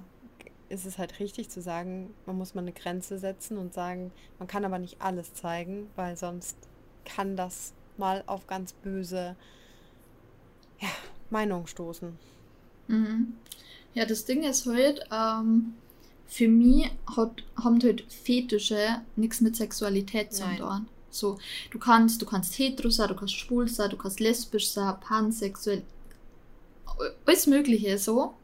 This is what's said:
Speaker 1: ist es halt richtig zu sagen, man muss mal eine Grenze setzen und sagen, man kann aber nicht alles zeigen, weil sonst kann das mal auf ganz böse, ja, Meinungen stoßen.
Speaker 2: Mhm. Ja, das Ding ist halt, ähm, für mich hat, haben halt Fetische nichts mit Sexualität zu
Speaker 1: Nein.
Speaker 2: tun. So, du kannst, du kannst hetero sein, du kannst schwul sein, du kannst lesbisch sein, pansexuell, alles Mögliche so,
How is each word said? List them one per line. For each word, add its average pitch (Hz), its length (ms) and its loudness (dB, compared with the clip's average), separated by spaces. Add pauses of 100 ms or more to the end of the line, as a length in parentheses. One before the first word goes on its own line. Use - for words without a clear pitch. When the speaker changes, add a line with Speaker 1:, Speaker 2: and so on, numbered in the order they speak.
(720)
Speaker 1:
ist 190 160 -10
es 185 120 -12
halt 175 220 -10
richtig 208 300 -8
zu 185 100 -12
sagen, 185 540 -8 (120)
man 185 120 -6
muss 185 160 -8
mal 180 80 -6
eine 180 100 -6
Grenze 180 460 -8
setzen 190 400 -8
und 180 160 -10
sagen, 180 380 -8 (260)
man 180 100 -12
kann 202 160 -4
aber 185 140 -2
nicht 180 240 -10
alles 180 320 -6
zeigen, 180 640 -8
weil 175 200 -6
sonst 175 400 -10 (480)
kann 196 320 -6
das - 380 -8 (240)
mal 190 280 -2
auf 190 200 -8
ganz 190 260 -8
böse, 180 640 -6 (1400)
ja, 202 80 -6 (420)
Meinungen 208 360 -2
stoßen. 170 520 -12 (680)
Speaker 2:
Mhm. 220 460 0 (600)
Ja, 226 120 0
das 220 180 -2
Ding 269 180 0
ist 269 240 -2
halt, 262 460 2
ähm, 220 640 2 (520)
für 233 220 4
mich 247 420 8 (260)
hat, 226 280 0 (180)
haben 233 200 6
halt 233 300 4
Fetische 226 880 0 (140)
nichts 226 240 0
mit 226 160 4
Sexualität 208 760 -2
zu 202 120 -4
Speaker 1:
Nein. 190 140 -2
Speaker 2:
tun. 202 280 -4 (240)
So, 202 280 -4 (320)
du 226 80 -10
kannst, 226 440 6
du - 40 -4
kannst 185 320 -4
hetero 269 320 0
sein, 214 180 4
du 190 60 -2
kannst 202 200 -6
schwul 240 340 -2
sein, 202 220 0
du 196 60 -6
kannst 196 220 -8
lesbisch 220 520 0
sein, 196 300 0
pansexuell, 214 840 -2 (1400)
alles 320 200 8
Mögliche 226 520 6
so, 226 460 0